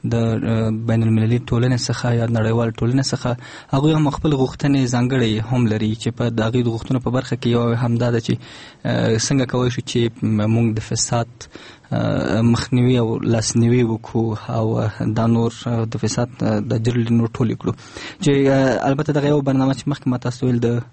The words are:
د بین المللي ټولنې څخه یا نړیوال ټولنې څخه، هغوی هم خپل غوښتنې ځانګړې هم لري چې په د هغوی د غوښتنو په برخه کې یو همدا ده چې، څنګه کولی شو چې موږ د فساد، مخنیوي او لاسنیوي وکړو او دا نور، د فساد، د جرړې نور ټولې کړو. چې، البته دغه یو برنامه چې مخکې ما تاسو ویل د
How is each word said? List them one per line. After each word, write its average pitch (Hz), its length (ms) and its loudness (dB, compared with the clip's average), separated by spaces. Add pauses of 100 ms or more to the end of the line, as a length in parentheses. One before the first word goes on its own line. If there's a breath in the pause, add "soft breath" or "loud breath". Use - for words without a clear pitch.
د 117 100 0 (720)
بین 113 160 2
المللي 110 360 4
ټولنې 123 480 0
څخه 120 200 -2 (120)
یا 117 80 2
نړیوال 113 520 2
ټولنې 127 320 2
څخه، 120 240 -2 (400 loud breath)
هغوی 151 180 4
هم 151 160 4
خپل - 220 0
غوښتنې 135 640 0
ځانګړې 120 580 0
هم 123 160 2
لري 107 280 0
چې 113 220 -4
په 123 120 0
د 113 180 0
هغوی 123 160 0
د 120 140 2
غوښتنو 127 260 -2
په 123 160 0
برخه 127 160 -4
کې 120 120 -4
یو 117 360 2
همدا 120 280 0
ده 117 80 0
چې، 120 140 -2 (960 loud breath)
څنګه 135 240 0
کولی 123 180 0
شو 120 120 -4
چې - 180 -4 (240)
موږ 110 560 2
د - 100 -10
فساد، - 600 -4 (1000 loud breath)
مخنیوي 123 480 2
او 113 80 0 (120)
لاسنیوي 117 640 2
وکړو 113 420 -2 (240)
او 113 180 0 (500)
دا 113 100 2
نور، 117 240 2 (420)
د 123 100 -6
فساد، 120 260 -2 (100)
د 110 340 -2 (120)
جرړې 120 260 0
نور 117 240 2
ټولې 113 260 -2
کړو. - 120 -2 (500 loud breath)
چې، 143 80 4 (560)
البته 147 320 0
دغه 143 80 0
یو 147 140 4
برنامه 131 320 2
چې - 180 -6
مخکې - 160 -4
ما 123 100 0
تاسو 123 300 -4
ویل 120 120 2
د 120 220 0 (120)